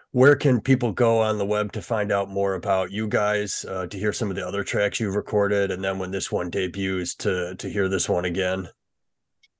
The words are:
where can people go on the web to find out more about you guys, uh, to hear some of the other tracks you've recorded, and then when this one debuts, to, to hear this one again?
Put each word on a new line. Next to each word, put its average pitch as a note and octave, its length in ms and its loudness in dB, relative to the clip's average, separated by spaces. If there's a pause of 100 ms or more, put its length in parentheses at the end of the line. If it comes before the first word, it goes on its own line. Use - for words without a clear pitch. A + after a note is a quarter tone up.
(120)
where C3 240 8
can C3+ 260 4
people B2+ 320 2
go A2+ 260 4
on G#2+ 200 2
the G2+ 60 0
web G#2 280 0
to G#2+ 80 -4
find G#2 300 -2
out G2 180 0
more G2 240 0
about F#2+ 380 0
you G#2+ 160 -4
guys, G#2 600 -2
uh, F#2 200 -6
to G2+ 100 -8
hear G2+ 160 -2
some G#2 160 -2
of F#2 80 -4
the F2+ 100 -6
other G2 160 -4
tracks G2+ 360 -2
you've G2+ 160 -2
recorded, G2+ 560 0
and F#2 120 -4
then F#2+ 160 -2
when F#2 120 -4
this F#2+ 200 -4
one F2+ 180 -2
debuts, F#2 680 -2
to, F#2 400 -2
to F#2+ 140 -8
hear F#2+ 200 0
this F#2 180 0
one F2+ 180 2
again? F#2 440 -2 (920)